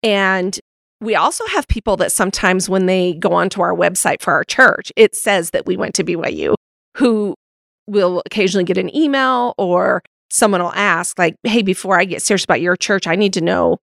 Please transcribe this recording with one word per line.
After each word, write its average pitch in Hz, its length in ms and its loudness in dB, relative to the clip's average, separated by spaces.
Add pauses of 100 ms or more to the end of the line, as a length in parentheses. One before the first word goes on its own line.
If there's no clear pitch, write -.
And 190 580 0 (400)
we 214 160 -4
also 262 300 0
have 403 220 -2
people 214 300 -2
that - 140 0
sometimes 185 560 0
when 185 200 0
they 180 260 0
go 165 200 -2
onto 180 280 0
our 175 120 0
website 175 460 0
for - 140 -2
our 151 100 2
church, - 520 2
it 214 200 6
says 196 360 -2
that - 160 -4
we 185 100 -2
went 214 160 -6
to 180 100 -2
B 170 120 -4
Y 165 120 -4
U, - 280 -2 (420)
who 214 380 0 (500)
will 185 400 0
occasionally 196 380 0
get 175 160 0
an 180 140 -6
email 262 680 0
or 185 420 0 (300)
someone 202 280 2
will 175 140 -4
ask, 180 460 -2
like, 175 240 0
"Hey, 233 180 0
before 190 380 2
I 185 60 2
get 175 180 -8
serious 196 200 0
about 143 180 0
your 175 140 0
church, 196 300 -2
I 170 100 0
need 196 180 2
to 180 80 -2
know 175 420 0